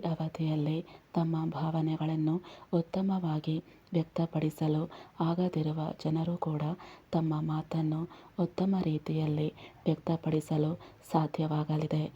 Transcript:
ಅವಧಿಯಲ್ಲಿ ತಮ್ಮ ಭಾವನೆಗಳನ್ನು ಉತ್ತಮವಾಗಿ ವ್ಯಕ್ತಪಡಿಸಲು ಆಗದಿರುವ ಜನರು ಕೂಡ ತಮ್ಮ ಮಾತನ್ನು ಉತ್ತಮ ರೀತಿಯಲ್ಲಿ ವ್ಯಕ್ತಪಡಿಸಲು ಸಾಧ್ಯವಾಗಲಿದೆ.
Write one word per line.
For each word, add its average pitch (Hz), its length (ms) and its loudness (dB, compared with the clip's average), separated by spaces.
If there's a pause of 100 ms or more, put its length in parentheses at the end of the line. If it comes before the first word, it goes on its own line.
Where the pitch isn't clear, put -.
ಅವಧಿಯಲ್ಲಿ 156 720 0 (360)
ತಮ್ಮ 165 240 2 (140)
ಭಾವನೆಗಳನ್ನು 156 840 0 (380)
ಉತ್ತಮವಾಗಿ 170 840 0 (380)
ವ್ಯಕ್ತಪಡಿಸಲು 156 880 0 (380)
ಆಗದಿರುವ 165 600 0 (180)
ಜನರು 165 380 0
ಕೂಡ 151 260 -2 (480)
ತಮ್ಮ 156 300 2
ಮಾತನ್ನು 156 600 0 (380)
ಉತ್ತಮ 190 420 2
ರೀತಿಯಲ್ಲಿ 156 680 0 (340)
ವ್ಯಕ್ತಪಡಿಸಲು 156 880 2 (380)
ಸಾಧ್ಯವಾಗಲಿದೆ. 156 960 0 (120)